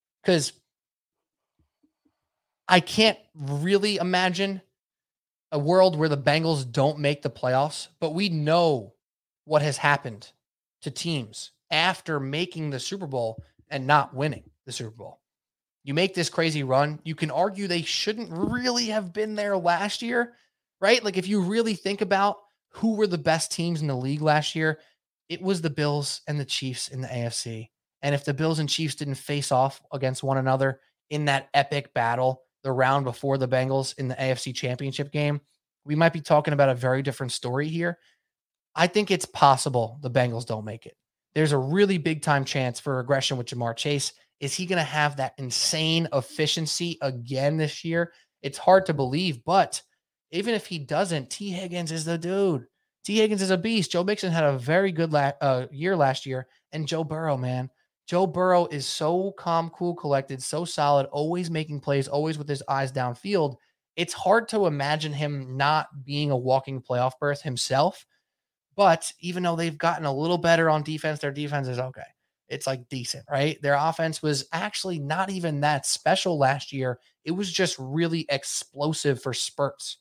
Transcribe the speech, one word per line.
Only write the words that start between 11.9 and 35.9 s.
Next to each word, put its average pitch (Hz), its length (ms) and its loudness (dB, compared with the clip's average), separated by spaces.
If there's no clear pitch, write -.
making 151 500 -4
the 135 100 -6
Super 190 260 -8
Bowl 117 380 -6
and 135 160 -6
not 139 300 4
winning 143 340 -4
the 131 60 -14
Super 113 240 -10
Bowl. - 260 -20
You 139 100 -6
make 185 220 2
this 175 140 -2
crazy 156 340 0
run. 143 400 2
You 160 120 -6
can 156 140 -2
argue 190 380 -2
they 175 140 -2
shouldn't 214 500 -4
really 240 560 -2
have 214 240 -2
been 214 240 -4
there 202 220 0
last 175 440 0
year, 240 360 -2
right? 220 240 6
Like, 196 140 -2
if - 100 -2
you 202 140 2
really 220 340 0
think 196 240 -4
about 196 380 2
who 220 260 0
were 208 120 2
the 175 100 0
best 160 340 0
teams 170 300 -2
in 156 60 -2
the 139 80 0
league 135 260 -2
last 151 340 2
year, 160 240 0
it 170 140 -10
was 185 200 0
the 165 80 0
Bills 147 580 -2
and 147 120 -2
the 139 60 -4
Chiefs - 420 -6
in 127 140 -8
the 123 80 -8
A 120 160 -4
F 117 80 -4
C. 113 360 -8
And 143 140 0
if 139 80 -2
the 147 100 -2
Bills 156 260 0
and 147 100 -2
Chiefs 160 260 -2
didn't 143 200 -6
face 147 360 -4
off 135 300 2
against 131 320 -4
one 135 140 0
another 131 420 2
in 151 160 -2
that 139 280 0
epic 143 400 0
battle 123 480 0
the 135 100 -4
round 131 320 4
before 135 340 -2
the 131 100 0
Bengals 131 520 0
in 135 80 -4
the 127 80 -4
A 131 160 -2
F 123 80 -2
C 131 140 -8
Championship 135 580 -6
game, 147 300 0
we 147 120 -2